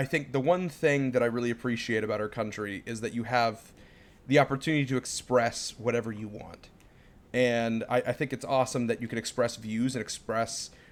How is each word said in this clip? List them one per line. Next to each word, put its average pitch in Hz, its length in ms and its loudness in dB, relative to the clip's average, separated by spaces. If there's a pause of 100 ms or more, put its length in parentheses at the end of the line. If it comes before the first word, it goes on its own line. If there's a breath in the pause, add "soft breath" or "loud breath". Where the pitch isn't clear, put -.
I - 20 2
think 143 280 -2
the 135 80 2
one 180 280 2
thing 143 440 2
that 120 100 4
I 120 40 4
really 120 240 0
appreciate 113 540 0
about 107 160 -2
our 107 80 -2
country 104 580 -6
is 117 140 -6
that 113 140 -4
you 117 100 -2
have 117 480 0 (540 loud breath)
the 135 120 6
opportunity 139 480 2
to 131 100 0
express - 840 0
whatever 113 340 0
you 110 160 -10
want. - 400 -14 (640 soft breath)
And 117 560 2
I, 123 100 2
I 123 140 0
think 135 200 -2
it's 123 120 -8
awesome 127 440 2
that 117 120 -2
you 117 80 -6
can 117 100 -4
express 117 380 0
views 113 380 -2
and 113 80 -4
express - 680 -4 (220 loud breath)